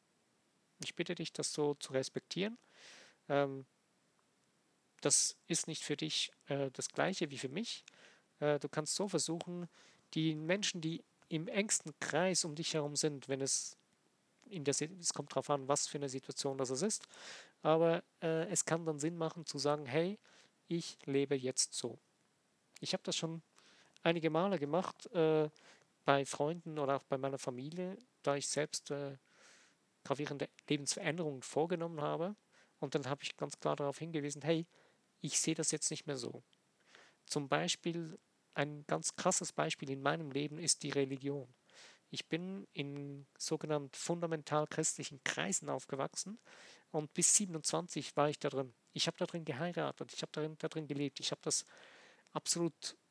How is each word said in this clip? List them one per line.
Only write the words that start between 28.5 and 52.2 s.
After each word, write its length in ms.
äh, 260
gravierende 460
Lebensveränderungen 720
vorgenommen 600
habe. 340
Und 160
dann 120
habe 160
ich 140
ganz 220
klar 160
darauf 240
hingewiesen, 420
"Hey, 260
ich 180
sehe 160
das 160
jetzt 200
nicht 160
mehr 100
so." 260
Zum 220
Beispiel, 720
ein 340
ganz 280
krasses 380
Beispiel 360
in 120
meinem 300
Leben 280
ist 240
die 80
Religion. 560
Ich 160
bin 460
in 520
sogenannt 580
fundamental 720
christlichen 560
Kreisen 460
aufgewachsen 720
und 240
bis 200
siebenundzwanzig 800
war 140
ich 80
da 120
drin. 260
Ich 140
habe 100
da 80
drin 200
geheiratet, 680
ich 80
habe 100
darin, 280
da 80
drin 200
gelebt, 320
ich 120
habe 120
das 220